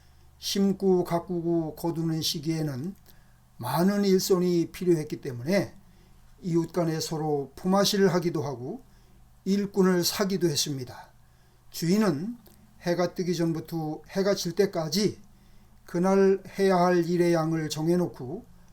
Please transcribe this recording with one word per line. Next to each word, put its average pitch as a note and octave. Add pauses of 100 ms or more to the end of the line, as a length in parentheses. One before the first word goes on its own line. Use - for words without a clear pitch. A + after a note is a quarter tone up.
(380)
심고 F#3+
가꾸고 E3+
거두는 D#3+
시기에는 D#3 (640)
많은 F3+
일손이 F3+
필요했기 E3
때문에 B2+ (720)
이웃 E3
간에 E3
서로 D3
품앗이를 G3
하기도 E3+
하고 C#3 (640)
일꾼을 F#3+
사기도 F#3
했습니다. C3+ (600)
주인은 F#3+ (440)
해가 F3
뜨기 F3+
전부터 D#3+
해가 G3
질 F3+
때까지 F3+ (720)
그날 G3 (160)
해야 F#3+
할 F3
일의 F3
양을 D#3+
정해놓고 D#3+ (280)